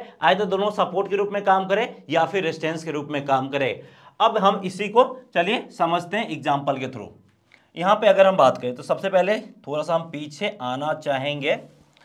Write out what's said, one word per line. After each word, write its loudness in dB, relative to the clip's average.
either 4
दोनों 0
सपोर्ट 0
के 0
रूप 0
में -2
काम 4
करें 0
या 4
फिर -2
रेजिस्टेंस -4
के -6
रूप -6
में -4
काम 0
करें। -2
अब 2
हम 2
इसी -6
को 6
चलिए 0
समझते -2
हैं -4
एग्जांपल -2
के -6
थ्रू। -12
यहाँ 2
पे 0
अगर 8
हम 4
बात 6
करें -6
तो -14
सबसे -4
पहले 2
थोड़ा -4
सा -2
हम 0
पीछे -8
आना -4
चाहेंगे -2